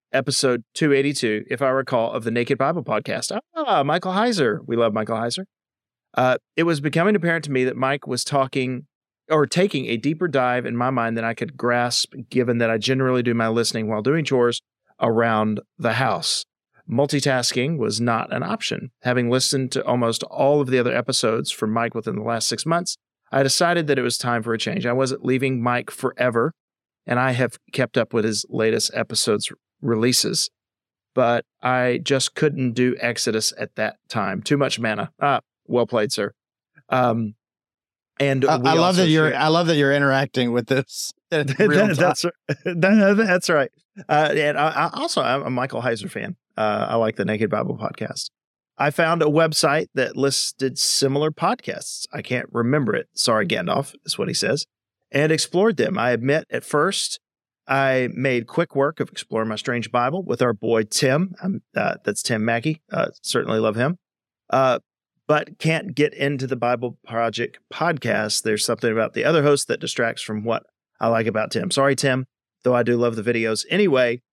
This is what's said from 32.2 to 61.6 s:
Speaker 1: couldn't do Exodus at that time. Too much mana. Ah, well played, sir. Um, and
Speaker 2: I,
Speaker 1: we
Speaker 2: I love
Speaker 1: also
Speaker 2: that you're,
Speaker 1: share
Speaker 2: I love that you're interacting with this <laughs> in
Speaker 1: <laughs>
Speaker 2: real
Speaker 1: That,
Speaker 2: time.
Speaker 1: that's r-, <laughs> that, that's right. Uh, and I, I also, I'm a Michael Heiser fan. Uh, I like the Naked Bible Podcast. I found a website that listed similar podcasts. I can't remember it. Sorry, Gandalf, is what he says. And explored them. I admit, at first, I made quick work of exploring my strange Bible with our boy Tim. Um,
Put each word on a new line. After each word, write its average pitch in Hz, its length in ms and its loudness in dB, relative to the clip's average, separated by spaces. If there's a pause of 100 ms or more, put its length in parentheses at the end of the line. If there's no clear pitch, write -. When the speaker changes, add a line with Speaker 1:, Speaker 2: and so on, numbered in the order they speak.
Speaker 1:
couldn't 131 380 0
do 127 260 2
Exodus 113 580 -2
at - 180 -10
that 110 220 -4 (100)
time. 98 340 -4
Too 147 160 0
much 131 220 0
mana. 107 320 -2 (100)
Ah, 139 200 0 (240)
well 117 220 2
played, 110 240 0
sir. - 220 -4 (560)
Um, 117 460 0 (840)
and 135 260 2
Speaker 2:
I, 151 120 4
Speaker 1:
we 123 120 2
Speaker 2:
I 160 40 4
love 165 100 4
Speaker 1:
also 180 200 4
Speaker 2:
that 165 60 4
you're, 156 220 4
Speaker 1:
share 139 80 -2
Speaker 2:
I 151 80 2
love 165 200 4
that 165 80 2
you're 143 180 4
interacting 135 580 2
with 120 160 0
this - 540 -2
<laughs> - 100 -14
in 151 160 0
Speaker 1:
<laughs> 135 120 -4
Speaker 2:
real 214 100 4
Speaker 1:
That, 147 80 4 (100)
Speaker 2:
time. 180 80 0
Speaker 1:
that's 175 300 2
r-, 175 60 -2 (160)
<laughs> - 0 - (180)
that, 196 520 6
that's 185 320 2
right. 143 220 2 (360)
Uh, 151 280 4
and 147 220 0
I, 151 120 2
I 156 240 0
also, 285 280 -2
I'm 127 220 0
a - 60 -4
Michael 127 320 -4
Heiser 117 280 -4
fan. 110 260 -10 (200)
Uh, 107 340 0
I 113 60 -2
like 113 220 0
the 98 80 -2
Naked 107 240 0
Bible 107 280 -2
Podcast. - 520 -8 (500)
I 143 120 2
found 165 300 2
a 147 40 4
website 151 720 2
that 123 200 -2
listed 135 640 -2
similar 143 520 0
podcasts. - 800 -4
I 117 80 -8
can't 123 300 -6
remember 120 440 0
it. - 200 -4
Sorry, 110 320 0
Gandalf, 95 480 -2 (100)
is - 120 -4
what - 100 -4
he - 80 -4
says. 127 300 -2 (460)
And 151 200 2
explored 175 460 2
them. 101 200 0
I 123 140 0
admit, 127 400 0
at 127 120 -6
first, - 560 -2 (480)
I 131 460 2
made 127 340 0
quick - 280 -2
work 139 240 0
of - 100 -4
exploring - 400 -6
my 107 60 -4
strange 120 360 -4
Bible 135 320 0
with 143 180 -4
our 120 120 4
boy 113 300 2
Tim. 151 580 0
Um, 185 200 -4 (140)